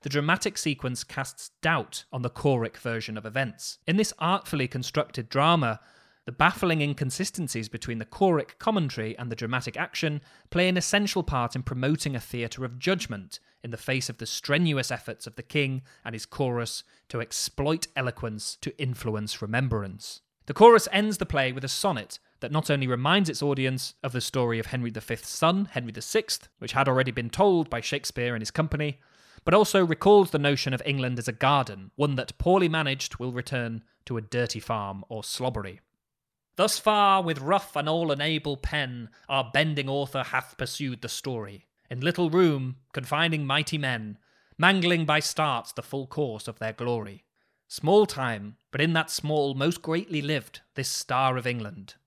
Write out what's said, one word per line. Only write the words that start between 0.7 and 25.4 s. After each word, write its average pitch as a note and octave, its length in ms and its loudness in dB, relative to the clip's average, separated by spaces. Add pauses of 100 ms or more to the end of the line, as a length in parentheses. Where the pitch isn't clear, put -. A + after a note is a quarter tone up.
casts - 480 -10 (100)
doubt D#3+ 520 -2
on B2+ 80 -4
the A#2+ 80 -2
choric B2 480 0
version A2+ 400 -6
of G#2 80 -12
events. A#2 600 -6
In E3+ 120 2
this G#3+ 220 2
artfully D#3+ 500 0
constructed C3 580 -4
drama, C#3+ 540 4 (420)
the - 80 -10
baffling E3 480 2
inconsistencies C#3+ 880 -4
between A#2 300 -8
the A2 80 -6
choric E3+ 540 2
commentary C3+ 580 0
and A#2+ 120 -8
the A2+ 60 -6
dramatic A#2+ 400 -4
action D3+ 460 -4 (280)
play F3+ 200 4
an F#3 80 2
essential G3+ 460 0
part B2 340 -2
in C3 60 -6
promoting C#3 520 -2
a A#2+ 60 -4
theatre A#2+ 420 -6
of B2 160 -8
judgment, B2+ 600 -4 (240)
in A#2 80 -10
the A2 60 -10
face C3 320 -2
of A#2+ 80 -10
the A#2 80 -10
strenuous C#3+ 680 0
efforts - 360 -10
of A2 80 -16
the A#2 80 -12
king C3+ 380 -2 (240)
and A#2 100 -6
his A2+ 100 -10
chorus A#2+ 580 -4 (260)
to A#2+ 120 -6
exploit D3 720 -2
eloquence A#2+ 680 -6
to - 200 -8
influence A2 600 -4
remembrance. A2 800 -4 (240)
The D3+ 80 -8
chorus A3+ 380 10
ends G#3 260 0
the F#3 80 -4
play C3+ 260 0
with C3 120 -8
a C3+ 60 -6
sonnet C3 500 -4 (200)
that B2 120 -6
not D3+ 200 -2
only C#3 160 2
reminds D3+ 420 2
its C#3 140 -4
audience C3 580 0
of B2+ 120 -6
the B2 80 -2
story A#2 380 0
of A2 80 -6
Henry B2 220 -4
the G#2+ 120 -10
Fifth's - 280 -8
son, F3+ 420 2